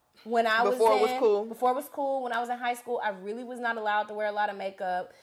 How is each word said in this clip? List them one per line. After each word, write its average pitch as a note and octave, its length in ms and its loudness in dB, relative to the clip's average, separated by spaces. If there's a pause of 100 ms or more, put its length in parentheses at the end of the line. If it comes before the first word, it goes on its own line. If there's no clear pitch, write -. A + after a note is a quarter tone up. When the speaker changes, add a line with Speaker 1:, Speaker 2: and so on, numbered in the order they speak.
(240)
Speaker 1:
when A#3 220 2
I A3 180 4
was B3 100 4
Speaker 2:
Before A3+ 220 6
it G#3 40 2
was A3+ 120 4
Speaker 1:
in, B3+ 60 -2
Speaker 2:
cool. G#3+ 280 4
Speaker 1:
before A3+ 240 0
it B3+ 60 2
was C#4+ 120 -6
cool, C4+ 340 -4
when A#3+ 120 -4
I A#3 60 0
was A#3+ 100 -4
in B3 80 -4
high B3 160 -2
school, A#3+ 280 -6
I G#3+ 60 -2
really G3+ 340 -6
was B3 160 -10
not A#3 200 -2
allowed G#3+ 300 0
to G#3+ 60 -12
wear G#3+ 120 -2
a G#3 60 -2
lot G#3 180 -2
of G3 80 -8
makeup. F#3 640 -4